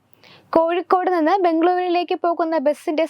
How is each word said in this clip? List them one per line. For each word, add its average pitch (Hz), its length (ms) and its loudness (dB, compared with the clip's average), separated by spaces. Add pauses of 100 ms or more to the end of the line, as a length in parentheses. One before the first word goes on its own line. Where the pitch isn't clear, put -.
(560)
കോഴിക്കോട് 349 600 0
നിന്ന് 320 180 2 (100)
ബംഗളൂരുവിലേക്ക് 349 800 0
പോകുന്ന 330 320 -2 (100)
ബസിന്റെ 302 440 -2